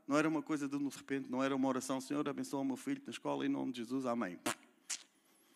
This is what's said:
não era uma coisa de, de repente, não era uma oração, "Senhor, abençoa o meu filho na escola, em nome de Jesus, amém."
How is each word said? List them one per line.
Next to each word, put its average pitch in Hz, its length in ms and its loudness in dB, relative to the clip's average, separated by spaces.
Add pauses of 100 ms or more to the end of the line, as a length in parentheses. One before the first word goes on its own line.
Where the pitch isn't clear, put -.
não 139 100 4
era 156 100 6
uma 156 140 2
coisa 143 260 -2
de, 139 100 -2
de 143 200 -2
repente, 135 320 -4
não 127 140 2
era 135 120 4
uma 131 120 4
oração, 131 340 0
"Senhor, 143 260 0
abençoa 135 340 -2
o 139 40 0
meu 131 100 0
filho 139 300 -4
na 123 60 -8
escola, 143 340 -2
em 139 40 2
nome 135 220 0
de 120 80 -4
Jesus, 127 260 -2
amém." 117 340 0 (1160)